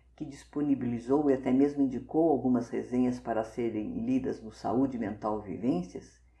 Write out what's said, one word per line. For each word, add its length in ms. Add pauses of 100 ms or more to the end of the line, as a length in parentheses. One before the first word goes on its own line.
(160)
que 80
disponibilizou 1080
e 40
até 180
mesmo 300
indicou 460
algumas 400
resenhas 520
para 240
serem 600
lidas 380
no 80
Saúde 480
Mental 420
Vivências, 800 (200)